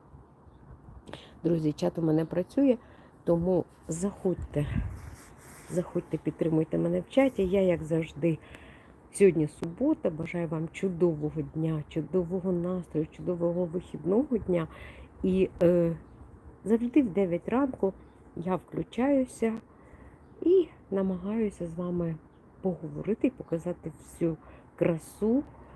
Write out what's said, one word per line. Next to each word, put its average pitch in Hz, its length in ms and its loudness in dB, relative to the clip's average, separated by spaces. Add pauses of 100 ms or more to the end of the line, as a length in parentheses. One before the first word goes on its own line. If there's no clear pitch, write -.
(1400)
Друзі, 160 300 2
чат - 240 -2
у 170 40 -2
мене 160 240 2
працює, 226 520 2 (460)
тому 170 420 2 (220)
заходьте, 170 800 -2 (1040)
заходьте, 170 480 -4
підтримуйте 160 600 0
мене 170 220 0
в 175 100 -8
чаті. 262 380 2
Я, 190 140 4
як 170 220 4
завжди, 160 540 0 (720)
сьогодні 165 360 4
субота, 202 640 -2
бажаю 165 380 -6
вам 165 240 -4
чудового 160 720 0
дня, 156 480 -2
чудового 180 640 -2
настрою, 175 600 -2
чудового 170 540 -2
вихідного 175 720 -2
дня. 170 300 0 (560)
І, 190 260 2 (140)
е, 170 320 4 (680)
завжди 233 380 4
в 240 80 2
дев'ять 175 400 0
ранку 240 440 0 (420)
я 180 200 -2
включаюся 247 960 0 (880)
і 349 260 4 (240)
намагаюся 196 760 -2
з 165 80 -10
вами 175 400 -2 (460)
поговорити 165 680 -2
і - 20 6
показати 170 720 -6
всю - 380 -4 (380)
красу 208 680 0 (320)